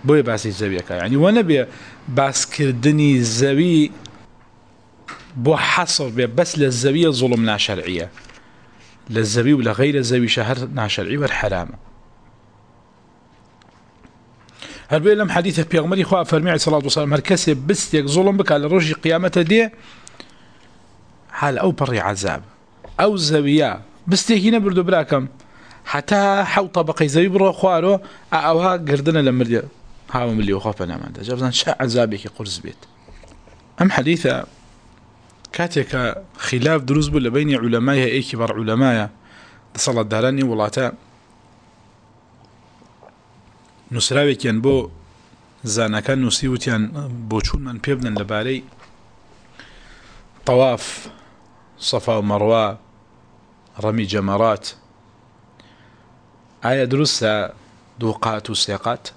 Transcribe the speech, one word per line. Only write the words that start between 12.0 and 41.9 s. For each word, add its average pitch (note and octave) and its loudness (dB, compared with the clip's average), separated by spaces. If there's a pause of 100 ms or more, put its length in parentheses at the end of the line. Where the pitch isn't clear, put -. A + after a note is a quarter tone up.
هەر D3+ 4
بۆیە G#3 6
لەم F#3 0
حەدیثە E3+ 0
پێغمەری E3+ 2
خوا F3+ 2
فەرمی E3 2
عەلەیهی D#3 0
سەڵات D3+ 2
وسەلام: D3 0
"هەر C#3+ 0
کەسێ E3+ 2 (140)
بستێک D#3 0
زوڵم F#3+ 4
بکا، D#3 2
لە D3 -4
ڕۆژی D#3+ 2
قیامەتە E3+ 2
دێ، A3+ 6 (1800)
حال C#3+ 0
ئەو F#3+ 2
پەڕی B2 -2
عەزاب. F#2+ -4 (580)
ئەو G#3 2 (160)
زەویە D3 2 (380)
بستێکی G#3 2
نەبردو، G3 0
براکەم، D3+ 2 (680)
حتا G3 0 (320)
حەوت F#3+ 0
تەبەقەی D#3+ 0
زەوی F3+ 6
بڕۆ F#3+ 4 (100)
خوارۆ، F#3 4 (380)
ئا، D#3+ 2
ئەوها F3 2 (140)
گردنە C#3+ 2
لە B2+ 2
مردێ." A#2 0 (500)
هاو A#2+ -2
ملي G#2 0
وخوف F#2+ -4
أنا E2+ -6
ما - -10
أنت. - -14
جاب B2 -6
زين B2+ -2
شاع C#3 -2
عذابك A2+ -2
قرص F#2+ -12
بيت. - -16 (1000)
أم F#3+ 4
حديثة C#3 0 (1080)
كاتك C3 -2 (140)
خلاف C#3 0
دروز C#3+ 2
بول C#3 0
بين C#3+ 0
علماء، A#2+ 0
أي B2+ 2
كبار A2+ -4
علماء، A2+ 0 (680)
دەسەڵات A#2 -2
دارانی C3 0
وڵاتە G#2+ -2 (3000)